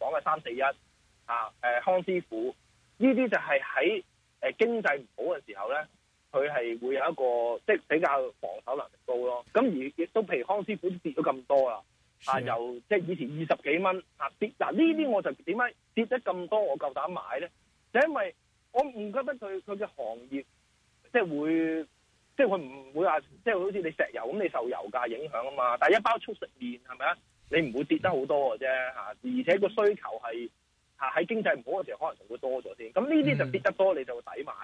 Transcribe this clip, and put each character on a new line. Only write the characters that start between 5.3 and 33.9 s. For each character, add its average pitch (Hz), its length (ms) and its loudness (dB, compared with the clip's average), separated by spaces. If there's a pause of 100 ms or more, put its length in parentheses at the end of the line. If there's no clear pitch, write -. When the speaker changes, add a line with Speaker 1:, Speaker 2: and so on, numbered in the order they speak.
Speaker 1:
嘅 139 100 -8
時 101 100 -14
候 104 160 -6
呢， 143 40 -2 (560)
佢 143 180 2
係 117 300 -2
會 123 140 -2
有 135 60 2 (100)
一 165 40 -4
個， 120 520 2
即 220 60 4
係 175 160 4
比 151 120 4
較 165 80 4 (320)
防 90 100 -6 (140)
守 131 120 -2
能 135 100 -4
力 - 60 -20 (140)
高 127 80 -2
咯。 123 380 -2
咁 208 100 4
而 156 400 -2
亦 170 100 0
都 220 120 2
譬 175 160 -2
如 120 60 -6
康 202 180 0
師 208 120 -4
傅 180 140 -2
都 180 80 -8
跌 165 140 -8
咗 160 100 -2
咁 135 240 -2
多 135 240 4
啦， 107 100 -6 (460)
啊， 131 140 2
Speaker 2:
是。 120 60 -4
Speaker 1:
由， 120 280 -2 (140)
即 208 80 4
係 - 20 4 (140)
以 185 40 -4
前 131 140 -6
二 156 260 0
十 - 140 -4
幾 160 120 2
蚊， 185 200 0 (160)
啊， 143 100 -4 (120)
跌， 214 180 -2
嗱， - 140 0
呢 202 100 0
啲 320 260 4
我 202 140 2
就 160 100 -2
點 170 240 -4
解 247 180 0 (200)
跌 226 120 2
得 254 140 0
咁 180 280 -4
多 214 120 2
我 160 160 0
夠 147 160 -4
膽 143 160 -4
買 127 320 -6
呢？ 170 60 -6 (460)
就 226 140 6
因 320 80 -2
為 202 200 -4 (380)
我 254 100 4
唔 220 300 -4
覺 262 100 -2
得 269 140 -4
佢， 196 260 -8
佢 202 140 -8
嘅 202 100 -4 (100)
行 117 220 -6 (100)
業， 135 160 -6 (680)
即 247 60 4
係 160 220 0
會， 160 460 0 (500)
即 277 60 4
係 254 40 6
佢 196 140 2
唔 135 320 -14
會 165 140 0
話， 156 140 2
即 143 300 -6
係 202 80 2
好 190 140 0
似 202 60 -2
你 165 120 -2
石 151 220 -2
油 117 100 -6 (100)
咁， 202 100 -2
你 175 80 0
受 123 180 -2
油 90 240 -6
價 123 140 -2
影 123 240 -6
響 117 140 -4
啊 135 80 -6
嘛。 123 260 2
但 151 120 4
係 208 80 6
一 214 40 0
包 226 160 2
速 226 160 -10
食 - 140 -12 (120)
麵 123 260 -8
係 127 120 -14
咪 131 80 -4
啊？ 170 100 0 (320)
你 165 120 2 (100)
唔 113 80 -2
會 151 60 0
跌 - 140 2
得 185 120 2
好 135 160 0
多 143 320 2
嘅 123 60 -6
啫， - 20 0 (260)
下， 123 160 -12
而 127 360 -4
且 180 140 4
個 196 100 2
需 208 260 4
求 - 140 -10 (120)
係， 117 300 -8 (480)
下， 131 160 -2
喺 165 120 2
經 220 160 0
濟 165 120 4
唔 131 80 -8 (140)
好 190 60 -2
嘅 - 40 -6
時 110 100 -8
候， 156 120 -2
可 147 40 -4
能 - 60 -16
仲 - 100 -20
會 120 100 -8
多 131 240 -4
咗 95 140 -12
先。 113 160 -14
咁 185 140 2
呢 311 80 2
啲 294 240 4
就 143 140 0
跌 123 80 0
得 190 120 2
多， 190 220 4